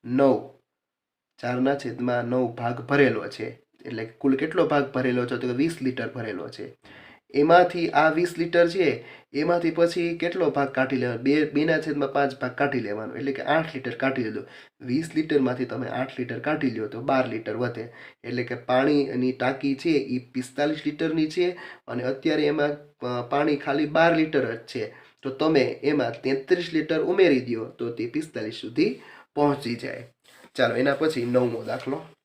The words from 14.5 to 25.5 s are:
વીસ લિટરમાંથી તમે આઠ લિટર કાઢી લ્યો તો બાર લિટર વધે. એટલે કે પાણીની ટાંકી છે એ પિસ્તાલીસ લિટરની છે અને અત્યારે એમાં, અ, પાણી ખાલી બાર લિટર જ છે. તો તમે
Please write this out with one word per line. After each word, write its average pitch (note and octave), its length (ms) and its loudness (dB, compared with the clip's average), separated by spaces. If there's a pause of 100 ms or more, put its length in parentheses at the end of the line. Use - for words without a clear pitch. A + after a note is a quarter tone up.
વીસ C#3+ 340 -4
લિટરમાંથી C3 500 0
તમે B2+ 240 -6
આઠ C3 300 -6
લિટર A#2 220 -6
કાઢી D3 300 0
લ્યો G#2+ 180 -6
તો A2+ 120 -10
બાર C3 280 0
લિટર A2 280 -6
વધે. A#2 360 -6 (320)
એટલે B2 200 -4
કે A#2+ 100 -8
પાણીની B2+ 800 2
ટાંકી C3+ 420 -2
છે E3 160 -2
એ B2+ 280 0
પિસ્તાલીસ D3 680 -4
લિટરની D#3 440 0
છે F3 280 0 (280)
અને B2 160 -6
અત્યારે D3 440 0
એમાં, D3 220 2 (380)
અ, B2 220 -2
પાણી D3 280 2
ખાલી C#3+ 300 0
બાર D#3+ 300 4
લિટર C#3+ 380 0
જ - 120 -14
છે. G#2+ 280 -6 (280)
તો C3+ 80 -4
તમે D3+ 320 4